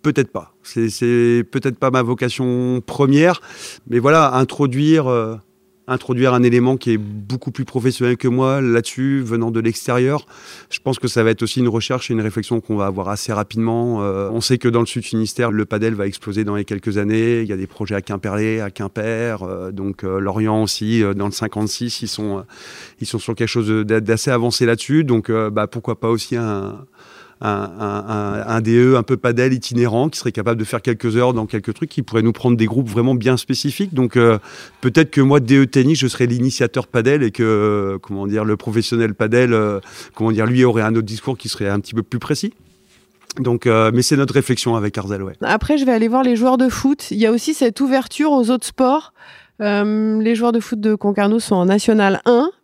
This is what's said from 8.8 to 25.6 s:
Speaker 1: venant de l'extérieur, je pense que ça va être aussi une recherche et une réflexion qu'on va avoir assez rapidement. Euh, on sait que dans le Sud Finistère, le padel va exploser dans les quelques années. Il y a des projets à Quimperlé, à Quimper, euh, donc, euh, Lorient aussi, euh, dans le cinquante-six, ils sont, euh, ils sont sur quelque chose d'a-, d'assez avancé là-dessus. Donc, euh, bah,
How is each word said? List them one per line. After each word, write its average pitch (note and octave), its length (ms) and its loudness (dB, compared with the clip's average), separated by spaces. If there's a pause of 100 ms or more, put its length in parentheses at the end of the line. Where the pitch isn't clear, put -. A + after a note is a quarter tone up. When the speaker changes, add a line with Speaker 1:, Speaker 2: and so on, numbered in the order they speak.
Speaker 1:
venant A#2 300 -2
de A2+ 80 -2
l'extérieur, B2 680 -2 (440)
je - 80 -8
pense C3 220 -4
que B2 80 -2
ça A#2 160 2
va A2+ 60 4
être A2 120 -2
aussi A2+ 160 -4
une B2 100 2
recherche A#2 420 -2
et A#2+ 40 0
une A2+ 60 0
réflexion A2 400 -4
qu'on G#2+ 160 -4
va G2 100 0
avoir F#2+ 220 -4
assez G#2 240 -6
rapidement. A2+ 680 -2
Euh, G2 320 -2
on A#2 80 -2
sait B2+ 180 2
que B2 100 0
dans A#2 100 2
le A2+ 80 2
Sud A#2+ 180 -8
Finistère, A2+ 460 -2
le G#2+ 140 0
padel A2 300 -2
va G2+ 120 -4
exploser G#2 380 -6
dans G#2 100 -2
les G#2 100 -4
quelques G2+ 340 -4
années. A2+ 440 0
Il G#2 60 -6
y G#2 40 -6
a G2 40 -4
des F#2+ 100 -6
projets G2+ 300 -6
à G2+ 40 -2
Quimperlé, G#2+ 600 -4
à G2+ 100 -6
Quimper, A2 720 -6
euh, F#2 300 -8
donc, G2 320 -8
euh, F#2+ 160 -2
Lorient G#2+ 420 0
aussi, A2 400 0
euh, G2 120 0
dans G2+ 120 -4
le G2+ 60 -4
cinquante-six, A2 680 -6
ils G#2+ 60 -8
sont, G#2 300 -6
euh, F#2 40 -10 (580)
ils G#2+ 60 -6
sont A2+ 120 -6
sur A2+ 160 -6
quelque A2+ 140 -2
chose A2 200 -2 (160)
d'a-, A2 160 0
d'assez A2 300 0
avancé A#2+ 360 0
là-dessus. C3+ 360 2
Donc, A#2+ 280 0
euh, A2 200 0
bah, G#2 160 -2